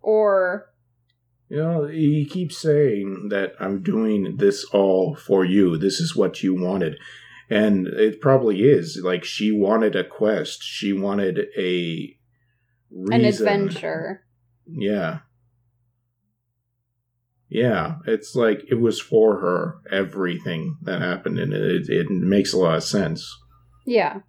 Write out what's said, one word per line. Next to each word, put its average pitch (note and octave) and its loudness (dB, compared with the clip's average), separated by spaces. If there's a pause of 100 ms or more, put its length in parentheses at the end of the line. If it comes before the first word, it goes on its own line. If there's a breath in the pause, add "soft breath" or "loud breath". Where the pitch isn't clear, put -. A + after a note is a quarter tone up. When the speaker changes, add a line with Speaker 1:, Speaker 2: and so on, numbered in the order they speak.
Speaker 1:
Or G3+ 2 (800)
Speaker 2:
You C#3 -8
know, D#3+ 0
he D3+ 2
keeps F3 -8
saying G#2 0
that, G2 -2
"I'm G2 -4
doing G#2+ 0
this G2+ 2
all F#2+ 2
for F#2+ 2
you. F2+ 4
This F#2+ -2
is E2+ -4
what - -2
you F#2 0
wanted." F2+ -4 (500 loud breath)
And G#2 2
it G#2+ 0
probably A#2 2
is. A2 2
Like, F2+ -2
she G#2 -2
wanted G#2 2
a F#2 0
quest. - -2
She - -6
wanted G2 -2 (100)
a F2 -4 (760)
Speaker 1:
an G3+ 0
Speaker 2:
reason. - 4 (220)
Speaker 1:
adventure. F3+ -4 (420)
Speaker 2:
Yeah. G#2 -4 (2250)
Yeah, F#2+ 0
it's - -4
like, A2+ 0
it A#2+ 0
was A#2 0
for A2 4
her, F2+ -2 (160)
everything F2+ -4
that F2+ -6
happened, F2+ -4
and F2 -4
it, G2 -2
it E2+ -2
makes F#2+ 0
a F2+ 0
lot E2+ 2
of - -2
sense. E2 -4 (600)
Speaker 1:
Yeah. G3 0